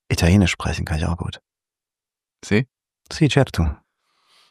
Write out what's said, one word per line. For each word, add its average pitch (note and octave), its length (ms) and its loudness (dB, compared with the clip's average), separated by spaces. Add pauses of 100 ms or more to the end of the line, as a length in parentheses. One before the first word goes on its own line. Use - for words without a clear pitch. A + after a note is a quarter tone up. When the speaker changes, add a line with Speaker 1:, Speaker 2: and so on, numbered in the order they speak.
Speaker 1:
Italienisch F2+ 420 4
sprechen E2 340 -6
kann E2 120 -4
ich E2 80 -2
auch F2 120 -2
gut. - 240 -10 (1000)
Speaker 2:
Si? G#2+ 240 0 (440)
Speaker 1:
Si, - 180 2
certo. F2+ 460 0 (760)